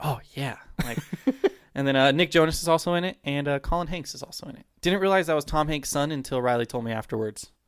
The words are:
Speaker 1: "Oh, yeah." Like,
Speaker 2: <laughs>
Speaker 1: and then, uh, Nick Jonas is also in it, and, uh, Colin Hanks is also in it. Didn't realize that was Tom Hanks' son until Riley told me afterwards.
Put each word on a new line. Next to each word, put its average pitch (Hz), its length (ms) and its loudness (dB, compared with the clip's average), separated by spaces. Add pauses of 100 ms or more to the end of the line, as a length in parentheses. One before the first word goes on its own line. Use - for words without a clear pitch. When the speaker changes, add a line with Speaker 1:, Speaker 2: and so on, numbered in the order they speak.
Speaker 1:
"Oh, 135 200 -4 (140)
yeah." 135 220 -6 (260)
Like, 120 160 -4 (280)
Speaker 2:
<laughs> - 480 -2
Speaker 1:
and 139 120 -2
then, 135 100 2
uh, 135 160 6
Nick 165 180 2
Jonas 160 320 4
is 165 60 -4
also 165 260 2
in 175 100 0
it, 185 200 -6
and, 143 220 -2
uh, 143 120 0
Colin 170 300 -2
Hanks 165 260 -8
is - 80 -12
also - 260 -14
in - 80 -14
it. - 80 -20 (160)
Didn't 185 200 2
realize 190 260 4
that 160 80 2
was 147 100 2
Tom 151 240 0
Hanks' 151 220 -4
son 151 220 0
until 131 280 -2
Riley 120 260 2
told 120 180 -6
me 117 80 -4
afterwards. 110 580 -6 (180)